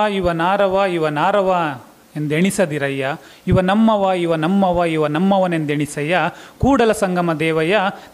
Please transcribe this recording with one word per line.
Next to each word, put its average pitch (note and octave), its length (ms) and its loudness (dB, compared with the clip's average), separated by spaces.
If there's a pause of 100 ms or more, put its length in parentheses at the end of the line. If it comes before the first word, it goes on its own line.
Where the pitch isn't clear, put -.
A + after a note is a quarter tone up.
(100)
ಇವನಾರವ, F#3+ 720 0 (100)
ಇವನಾರವ F3 600 0 (640)
ಎಂದೆಣಿಸದಿರಯ್ಯ, D3 1000 -2 (300)
ಇವ F#3 140 4
ನಮ್ಮವ, G3+ 520 2
ಇವ E3+ 220 0
ನಮ್ಮವ, F3 500 2
ಇವ D#3+ 220 0
ನಮ್ಮವನೆಂದೆಣಿಸಯ್ಯ, D#3 1120 0 (400)
ಕೂಡಲ A#3+ 340 2
ಸಂಗಮ F3+ 400 -2
ದೇವಯ್ಯ, D#3+ 460 0 (360)